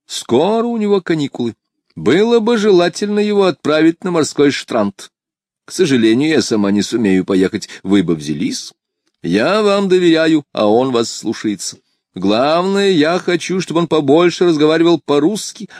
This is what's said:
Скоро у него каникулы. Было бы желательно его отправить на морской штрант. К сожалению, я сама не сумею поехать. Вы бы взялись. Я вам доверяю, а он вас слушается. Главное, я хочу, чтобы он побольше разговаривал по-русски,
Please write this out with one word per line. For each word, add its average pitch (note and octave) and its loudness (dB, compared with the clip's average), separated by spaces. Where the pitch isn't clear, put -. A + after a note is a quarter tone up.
Скоро G3 0
у A#3 -4
него G3+ 0
каникулы. C3+ -4
Было G3+ 2
бы A3+ 0
желательно G3+ 2
его G#3 0
отправить D#3 0
на F#3 -4
морской D3 0
штрант. - -6
К - -20
сожалению, C3+ 2
я D3 2
сама G2+ 0
не G2+ 2
сумею F#2+ 0
поехать. F#2+ -2
Вы G2 2
бы E2+ -2
взялись. D2+ -8
Я C3 0
вам G3+ 0
доверяю, D#3+ 2
а G#2 0
он B2 2
вас A#2 -2
слушается. - -8
Главное, D#3+ 0
я E3+ 2
хочу, F3+ -4
чтобы D#3 -2
он E3 -2
побольше D#3 2
разговаривал E3 2
по-русски, E3 -4